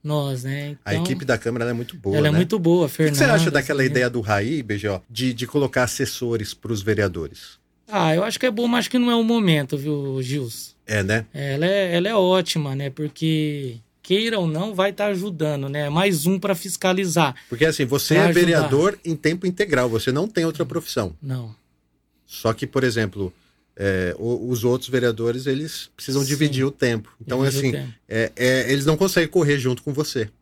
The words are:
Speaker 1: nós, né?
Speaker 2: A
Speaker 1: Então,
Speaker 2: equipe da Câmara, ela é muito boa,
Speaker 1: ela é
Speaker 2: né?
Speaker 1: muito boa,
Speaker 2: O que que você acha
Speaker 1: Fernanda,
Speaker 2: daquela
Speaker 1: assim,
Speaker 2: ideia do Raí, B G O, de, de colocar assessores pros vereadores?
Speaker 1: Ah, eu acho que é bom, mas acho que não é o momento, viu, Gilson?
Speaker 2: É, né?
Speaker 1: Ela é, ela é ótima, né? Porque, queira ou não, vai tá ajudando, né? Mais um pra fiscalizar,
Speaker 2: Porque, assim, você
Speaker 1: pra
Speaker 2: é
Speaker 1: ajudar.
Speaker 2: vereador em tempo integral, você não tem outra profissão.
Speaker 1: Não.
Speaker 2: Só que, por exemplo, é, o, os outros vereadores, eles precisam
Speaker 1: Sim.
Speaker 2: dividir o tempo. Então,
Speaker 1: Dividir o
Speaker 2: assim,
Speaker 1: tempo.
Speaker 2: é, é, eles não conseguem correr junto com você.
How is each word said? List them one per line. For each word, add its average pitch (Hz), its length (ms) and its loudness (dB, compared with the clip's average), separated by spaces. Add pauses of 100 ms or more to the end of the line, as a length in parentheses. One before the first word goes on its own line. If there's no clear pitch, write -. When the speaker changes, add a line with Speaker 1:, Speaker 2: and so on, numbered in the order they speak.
Speaker 1:
nós, 143 400 -2
né? 143 420 -8
Speaker 2:
A 101 80 -2
Speaker 1:
Então, 160 120 0
Speaker 2:
equipe 180 200 -4
da 123 120 2
Câmara, 117 280 -2
ela 120 60 -2
é 120 40 -2
muito 120 200 -8
boa, 101 220 -2
Speaker 1:
ela 147 100 4
é 147 40 4
Speaker 2:
né? 156 60 4
Speaker 1:
muito 180 200 2
boa, 170 300 4
Speaker 2:
O - 20 -2
que - 80 -10
que 160 60 2 (120)
você 139 80 4
acha 247 100 6
Speaker 1:
Fernanda, 165 180 4
Speaker 2:
daquela 139 320 0
Speaker 1:
assim, 131 80 2
Speaker 2:
ideia 123 180 2
do 120 120 -4
Raí, 110 420 0
B 104 160 -4
G 104 100 -2
O, 95 200 -2
de, 123 240 -2
de 117 140 -6
colocar 135 360 0
assessores 117 720 -4
pros 110 280 -4
vereadores? 98 760 -2 (340)
Speaker 1:
Ah, 160 220 4
eu 185 80 2
acho 214 160 -4
que 262 60 0
é 247 60 2
bom, 233 160 -2
mas 240 140 2
acho - 100 -4
que 254 80 0
não 240 120 2
é 233 40 4
o 226 80 2
momento, 175 540 2
viu, 139 460 -4
Gilson? 127 480 -6 (160)
Speaker 2:
É, 104 160 0
né? 107 300 0
Speaker 1:
Ela 139 320 -2
é, 190 300 2
ela 180 120 2
é 226 80 0
ótima, 180 580 2
né? 139 160 -4
Porque, 151 880 -4 (240)
queira 220 380 0
ou 170 80 0
não, 180 260 -4
vai 196 200 0
tá 202 140 -2
ajudando, 160 600 -2
né? 143 220 -4
Mais 165 360 2
um 190 140 2
pra 196 160 0
fiscalizar, 180 800 0 (140)
Speaker 2:
Porque, 123 160 2
assim, 156 200 0
você 139 300 0
Speaker 1:
pra 160 80 6
Speaker 2:
é - 40 6
Speaker 1:
ajudar. 170 120 4
Speaker 2:
vereador 165 640 4
em 170 120 -4
tempo 165 300 -2
integral, 175 440 0
você 113 200 0
não 143 160 0
tem 180 200 -2
outra 165 200 -2
profissão. 120 560 -4
Speaker 1:
Não. 123 320 -6 (720)
Speaker 2:
Só - 280 -2
que, 110 120 -6
por 127 200 -2
exemplo, 104 480 -2 (420)
é, 92 420 -2
o, 120 320 -4
os 117 140 -2
outros 123 260 0
vereadores, 120 560 0
eles 143 500 -6
precisam 139 260 -2
Speaker 1:
Sim. 135 80 -2
Speaker 2:
dividir 139 360 0
o 139 60 -2
tempo. 117 500 -2
Então, 127 220 -4
Speaker 1:
Dividir 135 140 2
o - 20 2
Speaker 2:
assim, 135 140 2
Speaker 1:
tempo. 135 200 -8 (140)
Speaker 2:
é, 110 300 -2
é, 127 340 2
eles 139 140 0
não 156 100 4
conseguem 185 340 2
correr 147 300 2
junto 127 240 -2
com 147 80 -6
você. 127 380 -2 (120)